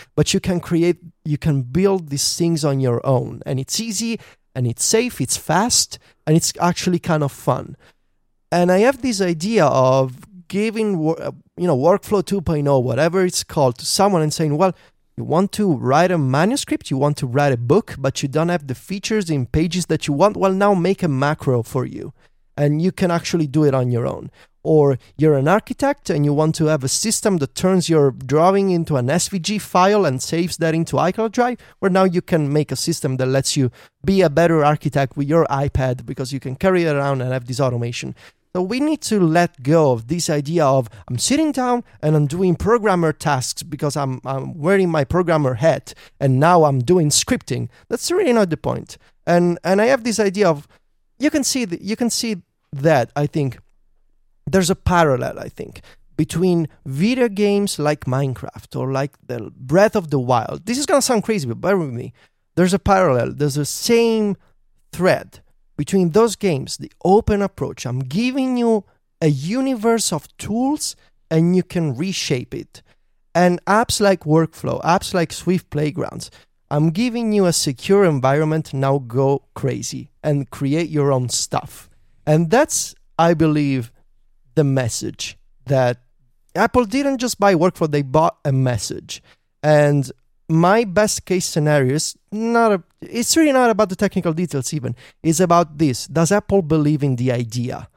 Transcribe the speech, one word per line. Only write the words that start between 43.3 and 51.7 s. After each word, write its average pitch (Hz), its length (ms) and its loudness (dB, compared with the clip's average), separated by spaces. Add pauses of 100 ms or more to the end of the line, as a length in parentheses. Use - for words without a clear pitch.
because 147 340 -6
I'm, 131 280 -4
I'm 135 340 -8
wearing 185 320 2
my 156 140 2
programmer 160 500 2
hat 139 400 0 (240)
and 135 220 2
now 165 240 6
I'm 139 160 2
doing 151 300 2
scripting." 123 580 -2 (200)
That's - 220 -6
really 349 220 2
not 208 180 2
the 151 60 -2
point. - 420 -8 (260)
And, 175 380 2
and 190 180 2
I 220 60 2
have 254 160 2
this 226 160 -2
idea 202 320 2
of, 147 160 -4 (520)
you 285 120 2
can 285 140 0
see 254 200 -2
the, 175 180 -8